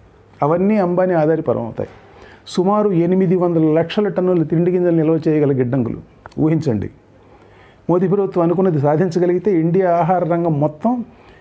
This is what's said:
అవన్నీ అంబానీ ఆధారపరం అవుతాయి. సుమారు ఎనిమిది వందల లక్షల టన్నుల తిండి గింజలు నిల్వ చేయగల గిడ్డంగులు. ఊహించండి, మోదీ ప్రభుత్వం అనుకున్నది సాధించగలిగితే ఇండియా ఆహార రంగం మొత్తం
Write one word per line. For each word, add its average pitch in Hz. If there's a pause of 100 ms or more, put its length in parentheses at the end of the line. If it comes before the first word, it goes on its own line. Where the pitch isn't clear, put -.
(400)
అవన్నీ 180
అంబానీ 180
ఆధారపరం 151
అవుతాయి. 107 (560)
సుమారు 208 (160)
ఎనిమిది 185
వందల 170 (100)
లక్షల 165
టన్నుల 180
తిండి 170
గింజలు 175
నిల్వ 160
చేయగల 151
గిడ్డంగులు. 120 (400)
ఊహించండి, 139 (1000)
మోదీ 180
ప్రభుత్వం 190
అనుకున్నది 175
సాధించగలిగితే 175 (100)
ఇండియా 180
ఆహార 175 (120)
రంగం 170
మొత్తం 156 (480)